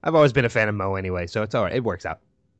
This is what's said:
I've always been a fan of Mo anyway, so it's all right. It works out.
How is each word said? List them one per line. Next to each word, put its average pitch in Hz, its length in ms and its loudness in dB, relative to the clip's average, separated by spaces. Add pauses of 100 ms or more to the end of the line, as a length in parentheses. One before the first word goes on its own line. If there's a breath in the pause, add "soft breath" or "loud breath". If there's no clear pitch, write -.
I've 160 120 -2
always 147 180 6
been 120 140 2
a - 20 2
fan 110 220 0
of 104 40 -2
Mo 98 200 -2
anyway, 92 320 -4
so 107 160 -4
it's 107 120 -6
all 117 100 2
right. 85 100 -2
It 123 100 -2
works 92 220 -4
out. 80 140 -8 (400)